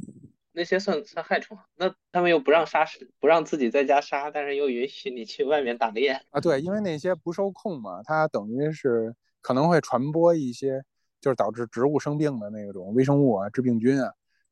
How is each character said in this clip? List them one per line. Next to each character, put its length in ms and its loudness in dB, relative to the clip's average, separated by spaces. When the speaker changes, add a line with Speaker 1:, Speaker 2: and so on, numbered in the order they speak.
Speaker 1:
那 120 -6
些 140 0
算， 280 -2
算 180 -10
害 160 -2
虫 160 -12
啊？ 80 -20
那 200 -2
他 80 0
们 100 4
又 100 6
不 120 2
让 140 6
杀 180 0
死， 260 -6
不 60 2
让 180 6
自 120 -4
己 120 2
在 160 2
家 160 4
杀， 300 -6
但 120 -6
是 140 -4
又 100 0
允 220 -2
许 220 -12
你 120 -10
去 220 -4
外 160 2
面 160 -2
打 140 0
猎。 200 0
Speaker 2:
啊， 100 -4
对， 180 2
因 140 -6
为 80 -2
那 160 -4
些 180 -2
不 160 -8
受 200 -4
控 280 -10
嘛， 240 -12
它 240 0
等 220 -4
于 220 -2
是 440 0
可 140 -4
能 160 4
会 100 4
传 320 -2
播 240 4
一 160 -4
些， 320 -6
就 100 2
是 40 0
导 160 0
致 160 -6
植 180 -2
物 120 2
生 200 -2
病 220 -2
的 100 -10
那 240 -12
种 220 -10
微 80 6
生 180 4
物 140 6
啊、 140 -4
致 120 -2
病 180 0
菌 240 2
啊， 80 -6